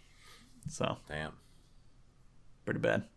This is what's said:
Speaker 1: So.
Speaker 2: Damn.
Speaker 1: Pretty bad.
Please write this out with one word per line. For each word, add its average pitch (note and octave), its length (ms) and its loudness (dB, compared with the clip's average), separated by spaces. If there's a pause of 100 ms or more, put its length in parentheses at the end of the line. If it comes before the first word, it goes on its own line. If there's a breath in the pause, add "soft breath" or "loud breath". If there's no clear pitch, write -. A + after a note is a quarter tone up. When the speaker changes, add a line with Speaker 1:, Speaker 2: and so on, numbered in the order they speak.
(680 soft breath)
Speaker 1:
So. - 300 4 (100)
Speaker 2:
Damn. D2+ 240 0 (1300)
Speaker 1:
Pretty A2 140 2
bad. A2 380 6